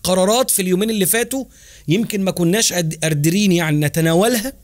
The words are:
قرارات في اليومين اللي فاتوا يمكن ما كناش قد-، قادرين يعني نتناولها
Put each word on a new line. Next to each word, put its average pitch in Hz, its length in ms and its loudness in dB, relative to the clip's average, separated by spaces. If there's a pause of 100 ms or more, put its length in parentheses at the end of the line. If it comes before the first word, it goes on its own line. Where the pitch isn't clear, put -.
قرارات 196 480 0
في - 100 -2
اليومين 185 280 0
اللي 208 160 0
فاتوا 233 400 -2 (420)
يمكن 196 360 0
ما 185 80 0
كناش 180 420 0
قد-، 165 300 -4
قادرين 160 480 2
يعني 156 340 0
نتناولها 196 680 0 (100)